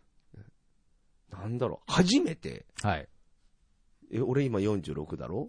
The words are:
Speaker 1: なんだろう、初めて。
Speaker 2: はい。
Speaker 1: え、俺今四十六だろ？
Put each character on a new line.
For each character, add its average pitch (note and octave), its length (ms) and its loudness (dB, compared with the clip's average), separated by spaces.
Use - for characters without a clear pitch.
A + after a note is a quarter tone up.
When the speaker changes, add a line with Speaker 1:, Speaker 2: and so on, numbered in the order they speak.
Speaker 1:
な F#2 160 -12
ん A#2 120 -4
だ B2 100 0
ろ - 200 -8
う、 - 40 -4
初 F#3 280 6
め A3+ 140 0
て。 - 320 -12
Speaker 2:
は G2 140 2
い。 C#2+ 120 -8
Speaker 1:
え、 A2 80 0
俺 C3+ 240 2
今 A2+ 160 2
四 G2+ 220 2
十 D2 120 -6
六 D2+ 220 -6
だ B1+ 100 -8
ろ？ F#2+ 220 -4